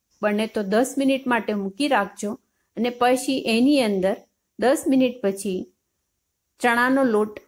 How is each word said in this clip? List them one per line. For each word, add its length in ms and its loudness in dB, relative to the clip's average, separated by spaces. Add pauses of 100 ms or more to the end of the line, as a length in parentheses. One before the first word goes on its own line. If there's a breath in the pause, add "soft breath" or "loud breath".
(220)
બને 240 0
તો 160 -6
દસ 360 0
મિનિટ 280 0
માટે 260 -2
મૂકી 360 -4
રાખજો 440 -2 (440)
અને 140 -2
પછી 560 0
એની 340 4
અંદર 360 0 (420)
દસ 300 0
મિનિટ 340 2
પછી 500 -4 (880)
ચણાનો 440 2
લોટ 440 0